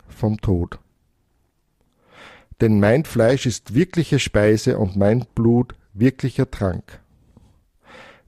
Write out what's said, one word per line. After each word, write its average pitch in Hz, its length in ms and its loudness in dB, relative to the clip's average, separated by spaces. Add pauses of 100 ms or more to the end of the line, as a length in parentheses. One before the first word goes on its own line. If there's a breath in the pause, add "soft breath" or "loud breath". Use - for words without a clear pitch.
vom 107 320 -6
Tod. 87 400 -4 (1800 loud breath)
Denn 110 200 4
mein 117 240 2
Fleisch 123 420 0
ist - 280 -6
wirkliche 156 440 0
Speise 107 600 0
und 98 180 -2
mein 104 280 2 (100)
Blut 120 420 0 (180)
wirklicher 127 560 -2
Trank. - 500 -6 (1300 loud breath)